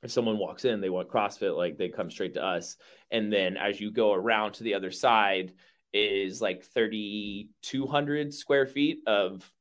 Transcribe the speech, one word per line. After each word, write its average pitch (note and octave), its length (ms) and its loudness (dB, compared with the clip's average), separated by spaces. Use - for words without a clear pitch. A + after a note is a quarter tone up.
If A#2+ 100 -10
someone A2+ 260 2
walks F#2 260 -6
in, A2+ 160 0
they F#2+ 80 0
want F#2 220 -2
CrossFit, G2+ 440 0
like, E2 220 -2
they F2+ 140 -4
come F2+ 200 -6
straight F2+ 240 -6
to - 100 -4
us. F2 320 -4
And G#2+ 200 -2
then F#2+ 280 2
as G2+ 220 -2
you G#2 100 -6
go A2 240 4
around G#2+ 400 0
to - 100 -14
the G#2+ 100 0
other F#2+ 180 -4
side G2 600 4
is, G2 480 0
like, F#2+ 240 -2
thirty-two G#2+ 1200 -4
hundred D3 460 -2
square C#3 340 2
feet C#3+ 400 0
of G2 540 0